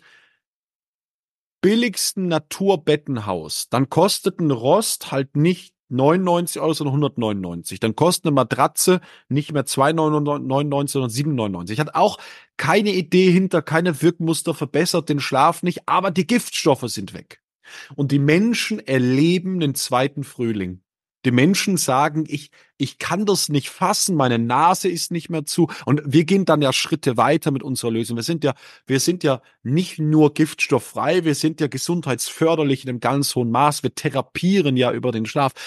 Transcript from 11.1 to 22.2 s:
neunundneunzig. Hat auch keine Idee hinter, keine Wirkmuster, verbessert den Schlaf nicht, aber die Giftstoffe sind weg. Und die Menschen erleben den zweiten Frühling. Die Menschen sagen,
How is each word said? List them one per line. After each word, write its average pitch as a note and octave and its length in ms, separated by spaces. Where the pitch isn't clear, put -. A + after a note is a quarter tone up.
neunundneunzig. G2+ 440
Hat D3+ 160
auch G3+ 220
keine G3+ 360
Idee F3+ 380
hinter, F3+ 300
keine E3 400
Wirkmuster, E3 520
verbessert D#3+ 540
den D3 140
Schlaf D3 420
nicht, - 240
aber F#3 240
die F3 160
Giftstoffe - 600
sind G2+ 260
weg. - 280
Und C#3 160
die C#3 80
Menschen G3+ 680
erleben D#3+ 760
den C#3+ 120
zweiten C3+ 520
Frühling. G2 560
Die B2 60
Menschen F3 420
sagen, D3 500